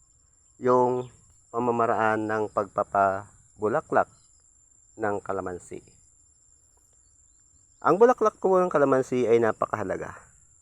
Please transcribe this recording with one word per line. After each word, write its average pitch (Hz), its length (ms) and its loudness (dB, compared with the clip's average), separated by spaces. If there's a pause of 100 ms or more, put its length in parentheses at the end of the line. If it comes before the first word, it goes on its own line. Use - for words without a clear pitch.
(600)
yung 123 480 0 (480)
pamamaraan 113 720 -2
ng 107 240 -4
pagpapabulaklak 101 1600 -2 (880)
ng 104 240 -6
kalamansi. 92 560 -10 (2000)
Ang 165 220 2
bulaklak 233 400 2
po 185 160 2
ng 180 160 0
kalamansi 131 560 2
ay 117 100 6
napakahalaga. 101 760 -4 (440)